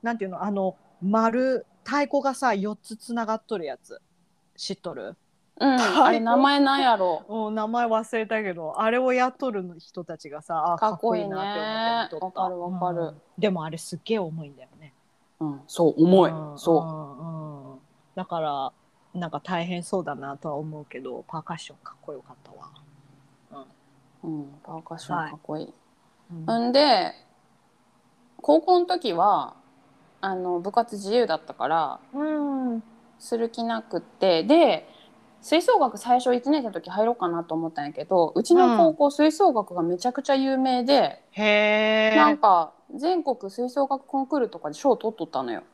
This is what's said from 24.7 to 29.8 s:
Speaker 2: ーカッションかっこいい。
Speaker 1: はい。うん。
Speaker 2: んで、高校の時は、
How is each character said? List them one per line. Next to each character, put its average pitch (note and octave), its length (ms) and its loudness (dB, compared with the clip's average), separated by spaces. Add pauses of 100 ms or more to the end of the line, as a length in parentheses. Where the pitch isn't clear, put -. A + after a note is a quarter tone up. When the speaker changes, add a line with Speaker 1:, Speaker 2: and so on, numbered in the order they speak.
Speaker 2:
ー D#3+ 100 -16
カ E3 80 -12
ッ - 40 -16
シ - 120 -12
ョ D#3+ 160 -4
ン - 40 -12
か D3+ 40 -16
っ D3+ 80 -20
こ D3+ 140 -8
い D#3+ 60 -8
い。 - 20 -12
Speaker 1:
は - 60 -20
い。 - 20 -20 (880)
う A#3 40 -2
ん。 A#3+ 40 0
Speaker 2:
ん - 20 -2
で、 B3+ 420 4 (1300)
高 D#4 200 4
校 F4+ 180 4
の F4 60 0
時 F4 280 -2
は、 E3+ 420 0 (680)